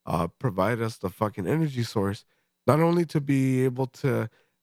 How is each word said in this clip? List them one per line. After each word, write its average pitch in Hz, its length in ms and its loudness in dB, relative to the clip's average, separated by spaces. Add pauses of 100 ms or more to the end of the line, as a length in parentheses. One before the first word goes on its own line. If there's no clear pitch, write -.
uh, 85 220 -2 (100)
provide 107 420 -2
us 113 160 -4
the 90 140 -6
fucking 101 360 -4
energy 139 360 -2
source, 104 420 -4 (420)
not 147 140 6
only 170 260 4
to 151 140 -2
be 131 440 2
able 131 240 0
to, 113 420 -2 (320)